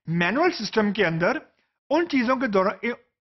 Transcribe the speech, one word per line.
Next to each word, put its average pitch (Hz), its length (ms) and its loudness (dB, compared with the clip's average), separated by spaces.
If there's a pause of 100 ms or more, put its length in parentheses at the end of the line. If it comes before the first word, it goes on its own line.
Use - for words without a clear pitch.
मैनुअल 185 420 0
सिस्टम 208 420 -2
के 208 100 0
अंदर, 175 380 0 (500)
उन 339 160 2
चीजों 262 300 0
के 262 100 -2
दौरान, 208 480 0 (260)